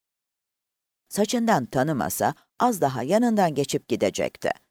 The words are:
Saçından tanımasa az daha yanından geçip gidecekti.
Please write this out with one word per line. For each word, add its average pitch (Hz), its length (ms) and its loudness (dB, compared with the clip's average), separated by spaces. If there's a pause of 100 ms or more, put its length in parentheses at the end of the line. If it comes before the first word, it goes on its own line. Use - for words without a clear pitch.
(1080)
Saçından 214 560 0
tanımasa 127 680 -2 (260)
az 233 220 0
daha 131 220 -2
yanından 202 520 2
geçip 143 320 -2
gidecekti. 98 640 -2 (200)